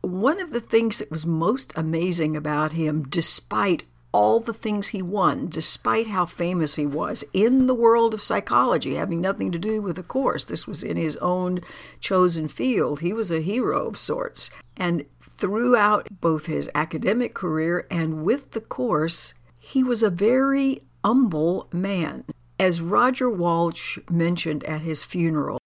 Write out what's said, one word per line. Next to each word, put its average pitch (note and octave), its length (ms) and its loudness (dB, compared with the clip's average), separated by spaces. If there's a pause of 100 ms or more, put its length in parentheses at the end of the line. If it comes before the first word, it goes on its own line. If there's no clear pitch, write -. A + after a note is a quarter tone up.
One G3+ 380 0
of E4+ 120 -8
the A#3 100 -2
things A3+ 380 2
that - 100 -6
was D#3 160 -4
most E3+ 500 0
amazing D#3+ 640 0
about D3+ 360 -2
him, D#3 360 0
despite F#3 760 0 (320)
all G#3+ 240 6
the A3+ 140 -4
things G#3 340 -4
he F#3+ 140 -4
won, F3+ 480 0
despite A3 580 0
how G3 180 0
famous E3+ 500 -2
he D3 100 -2
was D3 480 -2
in B3 340 4
the B3+ 80 2
world A3+ 380 4
of G#3 80 -6
psychology, G#3+ 760 2
having E3 240 -2
nothing F#3+ 320 -2
to E3+ 80 -4
do G#3+ 220 -2
with F#3 160 -4
the F3+ 60 -10
Course, - 420 -2
this - 200 -4
was - 180 -6
in - 120 -4
his E3 220 -2
own F3+ 420 -2 (400)
chosen F3 480 2
field. F3+ 540 -2
He F3 100 -2
was G#3+ 180 -2
a D#3+ 120 0
hero F#3 460 -2
of A3 120 -8
sorts. - 500 -4 (280)
And F3 260 -2 (160)
throughout G#3+ 880 2 (140)
both D#3+ 240 0
his C#3+ 280 -4
academic E3+ 600 0
career E3 580 -2
and D#3+ 320 -2
with A#3+ 280 0
the A3 100 -6
Course, E3+ 720 -2 (260)
he - 240 0
was B3 180 2
a G#3+ 80 4
very C4 720 2 (200)
humble F#3+ 680 2
man. F3+ 500 -2 (340)
As F3 220 2
Roger A#3 500 2
Walsh E3+ 680 0 (100)
mentioned E3+ 540 0
at D#3 160 -6
his D#3+ 240 -4
funeral D#3 640 -2